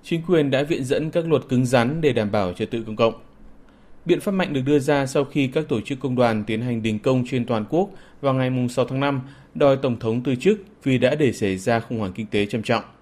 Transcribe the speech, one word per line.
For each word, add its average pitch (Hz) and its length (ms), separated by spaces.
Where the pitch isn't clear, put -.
chính 165 240
quyền 156 240
đã 135 120
viện 147 220
dẫn 143 260
các 165 160
luật 151 220
cứng 127 160
rắn 127 360
để 139 120
đảm 107 180
bảo 98 220
trật 107 180
tự 117 120
công 107 120
cộng. 113 180
Biện 170 140
pháp 202 120
mạnh 185 220
được 135 120
đưa 147 140
ra 139 260
sau 139 200
khi 139 220
các 156 220
tổ 113 120
chức 135 180
công 127 160
đoàn 113 280
tiến 110 180
hành 120 220
đình 110 160
công 127 300
trên 123 160
toàn 110 240
quốc 185 200
vào 139 120
ngày 131 160
mùng 123 200
sáu 123 160
tháng 131 140
năm, 139 220
đòi 135 220
Tổng 127 220
thống 120 240
từ 135 120
chức 196 240
vì 131 140
đã 151 180
để 143 180
xảy 95 240
ra 117 220
khủng 113 200
hoảng 95 140
kinh 107 140
tế 104 180
trầm 107 180
trọng. 113 200